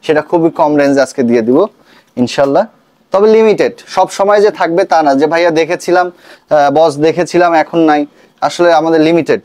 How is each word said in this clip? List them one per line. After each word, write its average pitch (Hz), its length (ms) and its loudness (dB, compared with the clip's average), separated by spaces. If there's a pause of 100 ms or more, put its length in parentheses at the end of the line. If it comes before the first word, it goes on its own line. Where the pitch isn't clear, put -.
সেটা 151 200 -2
খুবই 165 280 -2
কম 151 260 -2
রেঞ্জে 139 240 2
আজকে 131 220 -2
দিয়ে 120 200 0
দিব 135 240 0 (500)
ইনশাল্লাহ। 139 500 -2 (460)
তবে 208 200 2
লিমিটেড, 214 400 2 (140)
সব 185 240 -2
সময় 202 300 0
যে 202 100 2
থাকবে 175 340 -2
তা 165 180 0
না, 170 120 0
যে 143 120 0
"ভাইয়া 170 240 0
দেখেছিলাম, 175 560 -2
আহ, - 680 -4
বস 156 240 2
দেখেছিলাম, 165 540 0
এখন 160 260 -2
নাই", 151 280 0 (340)
আসলে 175 320 0
আমাদের 165 280 0
লিমিটেড 156 440 0